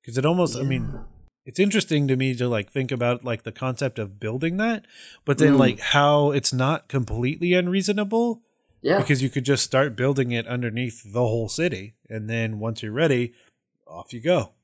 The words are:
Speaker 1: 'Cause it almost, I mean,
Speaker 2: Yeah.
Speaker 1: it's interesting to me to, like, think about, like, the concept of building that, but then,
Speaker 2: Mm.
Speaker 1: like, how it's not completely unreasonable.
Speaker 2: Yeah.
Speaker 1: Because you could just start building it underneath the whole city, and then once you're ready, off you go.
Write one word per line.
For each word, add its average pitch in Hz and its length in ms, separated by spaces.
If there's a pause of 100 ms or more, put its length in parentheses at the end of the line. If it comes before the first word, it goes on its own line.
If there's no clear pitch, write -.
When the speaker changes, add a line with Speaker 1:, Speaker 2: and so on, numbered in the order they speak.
Speaker 1:
'Cause 120 140
it 135 80
almost, 170 300
I 131 60
mean, 127 320
Speaker 2:
Yeah. - 60 (440)
Speaker 1:
it's - 160
interesting 185 480
to 131 80
me 131 200
to, 123 120
like, 107 240
think 131 180
about, 120 340
like, 117 180
the - 100
concept 131 460
of 101 200
building 135 380
that, 220 300 (400)
but 143 120
then, 147 160
Speaker 2:
Mm. 135 40
Speaker 1:
like, 127 220
how 147 500
it's 143 220
not 131 360
completely 135 640
unreasonable. 202 880 (420)
Speaker 2:
Yeah. 147 160
Speaker 1:
Because 135 240
you 135 80
could 131 140
just 143 200
start 131 320
building 127 360
it 113 140
underneath 120 560 (100)
the 120 80
whole 113 280
city, 110 460 (140)
and 110 220
then 113 300
once 113 220
you're 107 100
ready, 127 400 (540)
off 85 260
you 117 80
go. 143 320 (120)